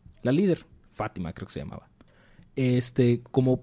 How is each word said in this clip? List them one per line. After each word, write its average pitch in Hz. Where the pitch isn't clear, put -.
la 123
líder, 170
Fátima 92
creo -
que -
se -
llamaba. -
Este, 123
como 127